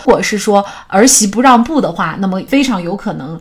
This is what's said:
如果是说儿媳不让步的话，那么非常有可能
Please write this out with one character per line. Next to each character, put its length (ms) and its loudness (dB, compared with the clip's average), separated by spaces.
如 60 6
果 100 2
是 160 -2
说 260 2
儿 180 2
媳 200 2
不 160 -2
让 220 6
步 180 0
的 100 -2
话， 300 -6
那 60 -2
么 200 -4
非 160 2
常 160 -2
有 160 -6
可 180 -6
能 280 -12